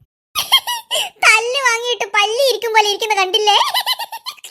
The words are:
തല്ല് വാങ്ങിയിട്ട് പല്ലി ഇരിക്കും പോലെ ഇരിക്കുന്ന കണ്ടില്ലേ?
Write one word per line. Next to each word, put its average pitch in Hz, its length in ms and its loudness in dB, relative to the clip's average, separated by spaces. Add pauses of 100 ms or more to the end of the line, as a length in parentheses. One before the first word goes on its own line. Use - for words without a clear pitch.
(1300)
തല്ല് 480 420 2
വാങ്ങിയിട്ട് 466 400 -2 (100)
പല്ലി 427 320 2
ഇരിക്കും 440 240 -2
പോലെ 427 160 4
ഇരിക്കുന്ന 427 260 0
കണ്ടില്ലേ? 403 420 2 (920)